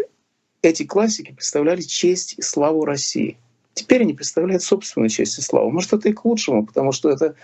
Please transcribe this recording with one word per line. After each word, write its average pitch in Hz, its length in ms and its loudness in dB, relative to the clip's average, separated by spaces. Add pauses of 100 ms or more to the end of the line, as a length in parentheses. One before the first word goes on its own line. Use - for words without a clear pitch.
(640)
эти 165 220 4
классики 196 480 -2
представляли 160 500 -2
честь - 560 -2
и - 40 -10
славу 156 420 0
России. 143 520 -4 (420)
Теперь 254 240 4
они 170 100 2
представляют 175 520 -2
собственную - 440 0
честь 113 300 -2
и - 40 -10
славу. 113 280 0
Может, 180 220 -2
это 214 160 2
и 214 40 4
к 214 120 -8
лучшему, 151 420 0
потому 139 240 0
что 147 200 0
это 147 340 0